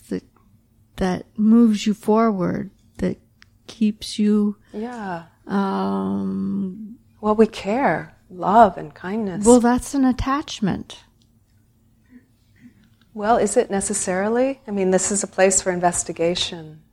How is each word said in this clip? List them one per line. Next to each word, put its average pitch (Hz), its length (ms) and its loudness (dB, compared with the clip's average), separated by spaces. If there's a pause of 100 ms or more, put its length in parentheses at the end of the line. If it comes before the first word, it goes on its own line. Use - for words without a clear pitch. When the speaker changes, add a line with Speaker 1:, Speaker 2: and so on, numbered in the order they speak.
Speaker 1:
that, - 140 -8 (760)
that 185 300 -4 (100)
moves 220 500 4
you 208 80 0
forward, 202 760 0 (280)
that 185 200 -4 (480)
keeps - 520 -4
you 208 380 2 (160)
Speaker 2:
Yeah. 208 520 -10 (240)
Speaker 1:
um, 196 1500 -4 (220)
Speaker 2:
Well, 214 140 0
we 214 140 8
care. 196 640 -4 (180)
Love 190 460 4
and 156 180 -12
kindness. 196 500 -6
Speaker 1:
Well, 240 160 8
that's 247 340 0
an 269 100 2
attachment. - 920 -4 (2250)
Speaker 2:
Well, 208 240 2
is - 180 2
it 233 140 2
necessarily? 208 960 -2
I 220 60 -14
mean, 190 180 0
this 185 200 2
is 196 120 -2
a 196 40 -4
place 190 360 2
for 190 100 -2
investigation. 170 1120 -4 (100)